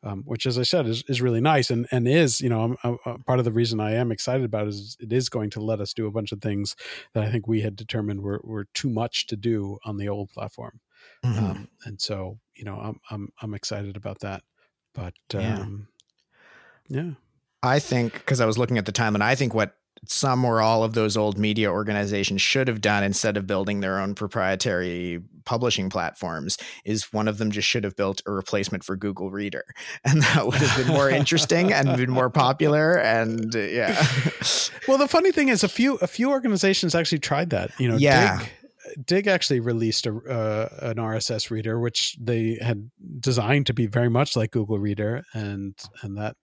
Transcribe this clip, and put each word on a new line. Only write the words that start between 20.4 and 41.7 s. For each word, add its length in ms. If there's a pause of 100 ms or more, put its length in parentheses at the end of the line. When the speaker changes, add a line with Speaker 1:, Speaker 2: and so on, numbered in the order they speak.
Speaker 2:
or 160
all 240
of 100
those 220
old 220
media 320
organizations 720
should 260
have 120
done 240
instead 320
of 100
building 340
their 200
own 160
proprietary 1040 (220)
publishing 440
platforms 680 (260)
is 280
one 160
of 100
them 140
just 160
should 160
have 120
built 300
a 60
replacement 520
for 120
Google 340
Reader. 340 (220)
<laughs> 180
And 180
that 220
would 120
have 280
been 100
more 140
interesting 640
and 240
been 140
more 200
popular. 680
And, 580
uh, 40
yeah. 340 (520)
<laughs> 420
Speaker 1:
Well, 100
the 100
funny 240
thing 160
is 160
a 40
few, 280
a 120
few 220
organizations 640
actually 260
tried 300
that. 280
You 100
know, 80
Speaker 2:
Yeah. 440
Speaker 1:
Dig, 680
Dig 220
actually 320
released 460
a, 100
uh, 520 (220)
an 80
R 160
S 160
S 220
reader, 260